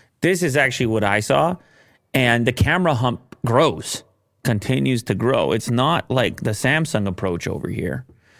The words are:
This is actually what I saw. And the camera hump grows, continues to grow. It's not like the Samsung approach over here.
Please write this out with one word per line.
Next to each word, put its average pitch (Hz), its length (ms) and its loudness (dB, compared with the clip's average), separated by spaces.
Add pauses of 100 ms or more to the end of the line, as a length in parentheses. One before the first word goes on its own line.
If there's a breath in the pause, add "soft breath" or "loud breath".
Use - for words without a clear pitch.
(220 loud breath)
This 175 220 2
is 143 140 0
actually 135 300 0
what 110 160 0
I 104 160 2
saw. 147 360 2 (580 soft breath)
And 120 320 2
the 123 60 4
camera 160 420 2
hump 120 420 -2 (100)
grows, 120 580 0 (400)
continues 127 600 0
to 104 120 -2
grow. 110 360 0
It's 110 200 -2
not 135 400 0
like 120 300 0
the 113 100 -2
Samsung 127 560 0
approach 90 400 -4
over 95 220 -6
here. 87 360 -6 (340 soft breath)